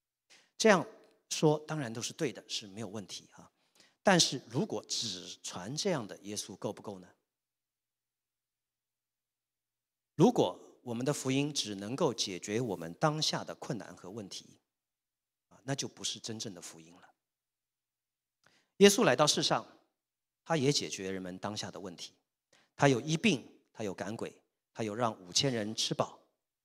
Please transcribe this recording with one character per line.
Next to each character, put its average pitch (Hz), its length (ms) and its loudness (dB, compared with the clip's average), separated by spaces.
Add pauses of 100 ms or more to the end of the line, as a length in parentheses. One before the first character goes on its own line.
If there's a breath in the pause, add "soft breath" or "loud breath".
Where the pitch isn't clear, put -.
(560 soft breath)
这 - 120 4
样 190 180 8 (440)
说 151 360 4
当 156 100 -6
然 127 160 -4
都 117 80 -8
是 - 120 -6
对 131 200 -4
的， 98 160 -14
是 - 200 -8
没 98 120 -14
有 117 60 -8
问 98 180 -10
题 85 280 -16
啊。 - 180 -20 (540 soft breath)
但 185 160 6
是 143 280 2
如 135 160 -2
果 117 200 -6
只 90 580 -6
传 98 320 -10
这 175 160 -2
样 135 160 -2
的 87 120 -12
耶 104 180 -10
稣 101 180 -8
够 107 180 -6
不 101 80 -12
够 98 200 -12
呢？ 87 80 -20 (3000)
如 185 160 10
果 110 520 0
我 123 120 -8
们 120 100 -4
的 143 80 2
福 135 200 -4
音 143 200 0
只 107 220 -4
能 101 220 -8
够 139 180 2
解 92 240 -4
决 104 220 -2
我 110 160 -2
们 82 180 -10
当 156 260 0
下 147 220 -2
的 87 140 -10
困 - 220 -8
难 85 180 -14
和 90 140 -16
问 104 180 -10
题， - 320 -16 (880)
啊， - 160 -20
那 135 100 -4
就 131 140 -6
不 - 160 -14
是 - 160 -6
真 110 180 -8
正 113 140 -8
的 87 80 -16
福 - 180 -16
音 82 160 -20
了。 - 200 -20 (1600 soft breath)
耶 202 140 12
稣 208 140 4
来 131 120 6
到 151 100 6
世 151 160 2
上， 139 240 0 (800)
他 165 120 -2
也 139 140 2
解 101 180 0
决 95 220 -8
人 95 100 -4
们 90 180 -10
当 101 180 -8
下 107 140 -8
的 87 100 -12
问 92 160 -12
题， - 160 -16 (640 soft breath)
他 143 120 6
有 127 120 4
医 156 160 -2
病， 160 260 2 (300)
他 - 100 -12
有 98 120 -6
赶 95 200 -8
鬼， 90 220 -8 (380)
他 - 100 -6
有 104 100 -4
让 113 280 -2
五 90 100 -16
千 139 180 2
人 110 240 -2
吃 - 200 -2
饱， - 260 -4 (440)